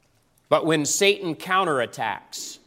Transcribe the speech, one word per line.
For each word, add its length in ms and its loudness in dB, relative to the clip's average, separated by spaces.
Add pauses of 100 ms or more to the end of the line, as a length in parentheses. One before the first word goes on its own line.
(480)
but 180 4
when 180 2
Satan 520 0
counterattacks, 1300 -2